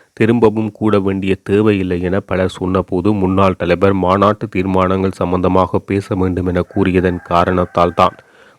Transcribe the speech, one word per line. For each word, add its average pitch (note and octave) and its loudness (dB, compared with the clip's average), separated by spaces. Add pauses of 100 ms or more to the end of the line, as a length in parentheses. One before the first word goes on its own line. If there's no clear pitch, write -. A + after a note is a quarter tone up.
(180)
திரும்பவும் A2 2
கூட G#2+ 0
வேண்டிய F#2+ -2
தேவையில்லை G2 0
என F2+ -2
பலர் F#2 -2
சொன்னபோது F#2 -2
முன்னாள் F#2+ 0
தலைவர் F2+ 0
மாநாட்டு G2 0
தீர்மானங்கள் F#2+ 0
சம்பந்தமாக F2+ 0
பேச G2 -4
வேண்டும் F#2 -2
என F2+ 0
கூறியதன் F2+ 0
காரணத்தால் F2+ 0
தான் F#2 2 (420)